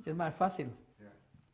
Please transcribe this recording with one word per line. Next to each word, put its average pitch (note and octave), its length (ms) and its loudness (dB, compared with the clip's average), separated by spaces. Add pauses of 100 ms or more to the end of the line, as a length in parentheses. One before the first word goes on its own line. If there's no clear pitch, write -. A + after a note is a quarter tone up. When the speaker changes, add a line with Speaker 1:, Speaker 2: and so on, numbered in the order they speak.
Speaker 1:
Y D#3+ 40 -4
es D#3+ 60 -2
más E3 180 0
fácil. F#3 340 2 (300)
Speaker 2:
Ya. G#2 140 -20 (420)